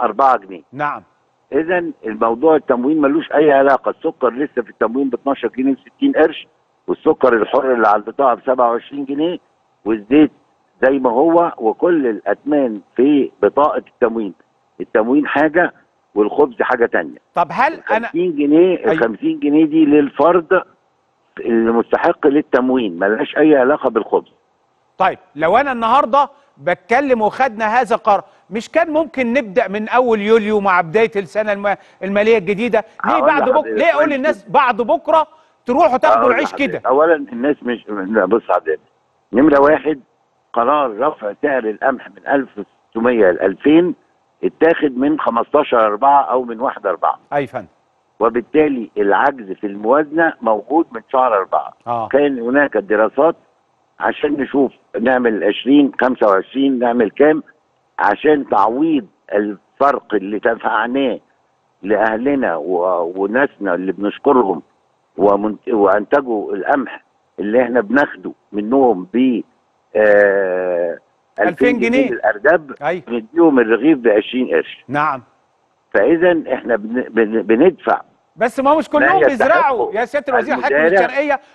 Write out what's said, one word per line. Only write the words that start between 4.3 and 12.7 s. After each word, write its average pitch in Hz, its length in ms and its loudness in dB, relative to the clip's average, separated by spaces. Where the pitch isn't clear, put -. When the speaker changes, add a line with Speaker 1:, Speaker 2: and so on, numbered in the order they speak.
Speaker 1:
لسه 131 280 -6
في 104 80 -12
التموين 127 400 -4
ب 120 40 -4
اتناشر 131 340 -4
جنيه 131 240 -2
وستين - 400 -4
قرش، 156 360 0
والسكر 127 460 0
الحر 127 400 0
اللي 110 140 2
على 104 80 4
البطاقة 113 380 -2
ب 95 120 -4
سبعة 127 260 2
وعشرين 139 340 -8
جنيه، 151 320 -4
والزيت 110 460 2
زي 135 160 2
ما 127 100 0
هو، 143 480 2
وكل 135 500 0
الأثمان 110 760 -2